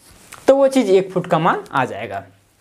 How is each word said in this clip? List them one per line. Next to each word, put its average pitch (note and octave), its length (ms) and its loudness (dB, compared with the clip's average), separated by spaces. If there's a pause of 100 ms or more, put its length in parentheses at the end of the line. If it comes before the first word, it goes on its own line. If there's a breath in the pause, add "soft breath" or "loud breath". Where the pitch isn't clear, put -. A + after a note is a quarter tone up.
(480 loud breath)
तो C4+ 80 8
वो C#4 120 4
चीज़ B3+ 220 0
एक F#3+ 220 2
फुट E3+ 140 -4
का E3+ 120 0
मान G#3+ 240 -2 (100)
आ C3+ 120 -2
जाएगा। G2+ 380 -10 (380)